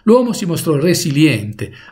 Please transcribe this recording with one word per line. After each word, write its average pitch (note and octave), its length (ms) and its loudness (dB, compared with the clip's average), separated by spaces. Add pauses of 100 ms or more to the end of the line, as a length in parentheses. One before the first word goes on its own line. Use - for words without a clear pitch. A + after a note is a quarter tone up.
l'uomo A#3+ 300 2
si - 120 -8
mostrò E3 300 -2
resiliente, C#3 1000 0 (180)